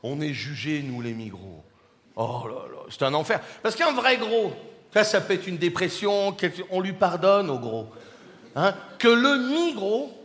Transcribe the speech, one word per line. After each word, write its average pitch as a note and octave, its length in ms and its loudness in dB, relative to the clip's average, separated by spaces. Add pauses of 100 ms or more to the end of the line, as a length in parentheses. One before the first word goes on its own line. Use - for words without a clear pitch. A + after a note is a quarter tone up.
on C#3 180 -4
est D3+ 120 -2
jugés, C#3 520 -6
nous, B2 160 -6
les A#2 120 -6
migros. F#2+ 520 -12 (500)
Oh A#2 320 -4
là - 240 -10
là, - 200 -14
c'est - 120 -6
un C#3 120 2
enfer. D#3 260 0 (220)
Parce A3 120 0
qu'un D#4+ 180 2
vrai B3+ 240 4
gros, A3 360 0 (400)
ça, G#3+ 100 6
ça G#3 180 4
peut - 140 0
être F#3 120 -4
une F3+ 100 -6
dépression, G3 760 0
quelque, F#3 380 -4
on F#3 100 0
lui F#3+ 120 -2
pardonne F#3 580 4
au C3 80 -2
gros. A2+ 300 -6 (640)
Hein, F#3+ 200 2 (240)
que A#3+ 100 6
le B3+ 300 6
migros B3+ 760 -2 (120)